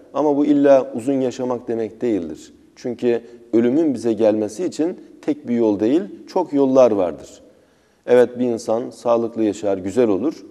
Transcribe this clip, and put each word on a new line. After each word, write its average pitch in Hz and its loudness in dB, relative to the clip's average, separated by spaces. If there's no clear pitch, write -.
Ama 143 0
bu 147 2
illa 139 4
uzun 131 -2
yaşamak 127 -4
demek 113 -6
değildir. 90 -4
Çünkü 120 -2
ölümün 127 2
bize 113 -2
gelmesi 107 0
için 170 -4
tek - -6
bir 120 -2
yol 110 2
değil, 127 2
çok - -4
yollar 131 4
vardır. 87 -6
Evet, 123 4
bir 127 0
insan 117 -2
sağlıklı 117 -2
yaşar, 98 -2
güzel 98 0
olur 104 -2